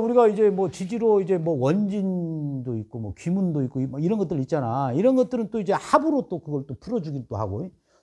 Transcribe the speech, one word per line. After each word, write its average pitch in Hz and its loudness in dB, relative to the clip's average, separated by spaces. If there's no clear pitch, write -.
우리가 233 6
이제 208 4
뭐 190 0
지지로 208 0
이제 185 0
뭐 165 0
원진도 160 -2
있고 110 -8
뭐 107 -8
귀문도 170 -2
있고 127 -4
뭐 131 -4
이런 196 0
것들 175 -2
있잖아. 131 -2
이런 240 4
것들은 247 0
또 226 -4
이제 196 -2
합으로 285 2
또 165 -6
그걸 147 -6
또 131 -10
풀어주기도 147 -6
하고, 107 -4